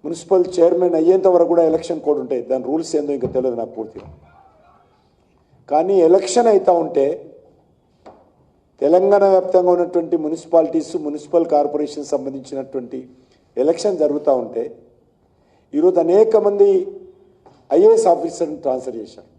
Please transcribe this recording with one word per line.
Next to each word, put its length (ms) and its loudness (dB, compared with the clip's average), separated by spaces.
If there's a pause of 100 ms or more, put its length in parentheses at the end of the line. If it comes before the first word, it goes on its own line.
మున్సిపల్ 380 0 (120)
చైర్మన్ 440 2
అయ్యేంత 360 2
వరకు 160 4
కూడా 180 4
ఎలక్షన్ 380 -4
కోడ్ 160 0
ఉంటాయి. 260 -6
దాని 200 -4
రూల్స్ 280 -4
ఏందో 220 -4
ఇంకా 160 -6
తెలియదు 260 -2
నాకు 160 -10
పూర్తిగా. 320 -14 (1600)
కానీ 240 0 (140)
ఎలక్షన్ 420 2
అవుతా 220 2 (100)
ఉంటే 220 -2 (1800)
తెలంగాణ 420 4 (100)
వ్యాప్తంగా 400 2
ఉన్నటువంటి 500 -2
మున్సిపాలిటీస్, 680 -2 (140)
మున్సిపల్ 500 -2
కార్పొరేషన్ 580 -4
సంబంధించినటువంటి 880 -10 (560)
ఎలక్షన్ 460 -2
జరుగుతూ 400 0
ఉంటే 220 -8 (1080)
ఈరోజు 300 2
అనేక 320 4 (120)
మంది 200 4 (1080)
ఐఏఎస్ 360 4
ఆఫీసర్ని 520 -6
ట్రాన్స్ఫర్ 340 -6
చేశారు. 380 -20